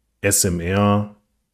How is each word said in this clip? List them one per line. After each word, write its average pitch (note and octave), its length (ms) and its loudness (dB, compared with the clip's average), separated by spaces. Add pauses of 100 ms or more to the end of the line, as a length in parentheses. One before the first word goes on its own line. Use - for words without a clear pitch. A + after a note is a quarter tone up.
(200)
S - 240 0
M F2 160 -2
R G2+ 560 0 (380)